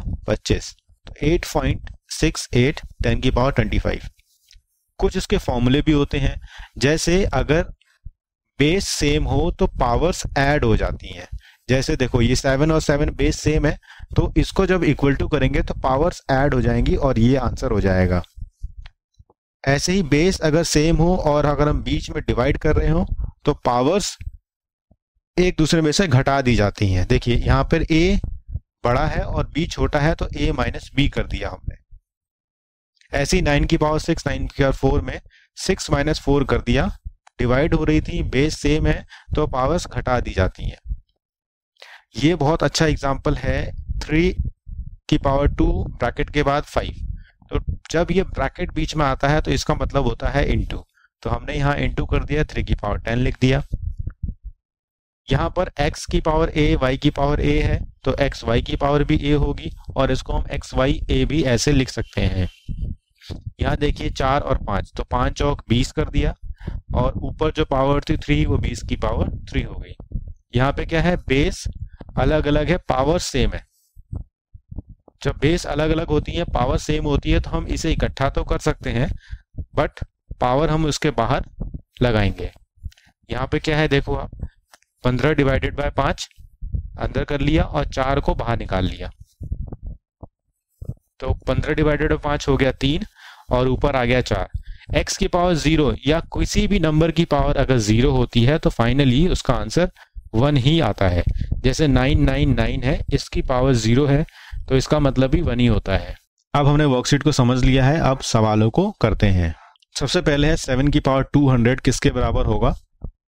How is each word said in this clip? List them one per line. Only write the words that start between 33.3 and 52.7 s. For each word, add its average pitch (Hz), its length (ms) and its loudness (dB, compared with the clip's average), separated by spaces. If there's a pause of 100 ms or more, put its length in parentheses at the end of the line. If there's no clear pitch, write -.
ही 180 60 4
नाइन 147 220 2
की 165 120 2
power 156 220 0
six, - 280 -2
nine 135 200 -4
की - 160 -2
power 135 120 2
four 135 260 2
में 135 200 -8 (360)
सिक्स - 340 -4
माइनस 147 300 0
फ़ोर 139 240 2
कर 117 160 0
दिया, 131 260 0 (520)
Divide 131 360 2
हो 156 100 2
रही 156 160 4
थी, 170 220 -4
base 147 360 0
same 156 280 0
है 156 180 0 (300)
तो 151 120 0
powers 139 420 -2
घटा 123 320 -2
दी - 120 -6
जाती 92 380 -2
हैं। - 80 -14 (1400)
ये 143 200 2
बहुत 151 260 0
अच्छा 143 240 0
example 139 500 -2
है 131 340 -4 (300)
थ्री 160 320 0 (760)
की 151 100 2
power 139 360 0
two 165 160 2 (200)
bracket - 400 -4
के 147 120 0
बाद 139 220 0
फ़ाइव। - 420 -6 (440)
तो 143 140 -4 (260)
जब 170 200 0
ये 175 140 2
bracket - 500 -6
बीच 151 220 -4
में 151 100 2
आता 135 220 0
है 151 120 4
तो 156 100 -2
इसका 143 240 0
मतलब 135 300 -2
होता 123 260 -2
है 143 180 0
into, 104 340 -2 (400)
तो 117 80 -4
हमने 123 240 -6
यहाँ 143 240 0
into 127 320 -2
कर 143 140 0
दिया, 139 200 0
थ्री 113 200 -4
की 107 100 0